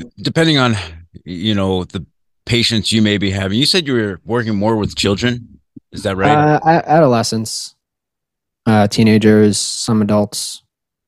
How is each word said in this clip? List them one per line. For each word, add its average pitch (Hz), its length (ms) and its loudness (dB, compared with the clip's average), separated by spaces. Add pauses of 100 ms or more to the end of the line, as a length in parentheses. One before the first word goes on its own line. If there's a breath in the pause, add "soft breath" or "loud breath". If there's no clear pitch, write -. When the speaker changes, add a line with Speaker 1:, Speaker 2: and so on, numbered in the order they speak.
(180)
Speaker 1:
depending 160 400 0
on, 120 180 2 (480 loud breath)
you 92 300 -4
know, 95 300 0
the 80 200 -10 (420)
patients 117 460 0
you 110 80 2
may 104 180 2
be 95 120 -2
having, 98 280 -4
you 143 80 0
said 165 200 -2
you 135 80 -4
were 104 300 -4
working 110 320 -4
more 107 200 0
with 101 200 -4
children. 117 640 -2 (320)
Is 82 100 -14
that 98 140 -4
right? 98 140 2
Speaker 2:
Uh, 151 340 2
a-, 160 260 2
adolescents, 117 840 0 (920)
uh, 107 220 2
teenagers, 107 680 4
some - 460 -4
adults. 104 600 -4 (460)